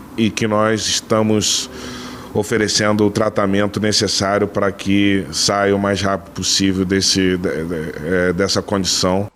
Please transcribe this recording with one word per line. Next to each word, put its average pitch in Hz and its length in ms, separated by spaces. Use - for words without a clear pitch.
e 113 140
que 113 160
nós 107 400
estamos - 840
oferecendo 107 760
o - 20
tratamento 101 680
necessário 101 680
para 98 240
que 98 640
saia 101 420
o 98 60
mais 98 220
rápido 98 320
possível 95 500
desse, 92 540
de, - 0
de, 82 760
é, 90 200
dessa 95 280
condição. 95 760